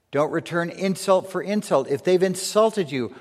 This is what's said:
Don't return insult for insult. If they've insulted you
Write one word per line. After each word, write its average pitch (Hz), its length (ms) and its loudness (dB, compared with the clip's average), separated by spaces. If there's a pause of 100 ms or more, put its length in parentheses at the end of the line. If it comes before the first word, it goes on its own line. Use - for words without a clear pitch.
(120)
Don't 147 200 0
return 170 380 -4
insult 185 600 0
for 185 100 -4
insult. 185 460 0
If 135 160 -2
they've 180 180 4
insulted 190 680 0
you 123 300 -4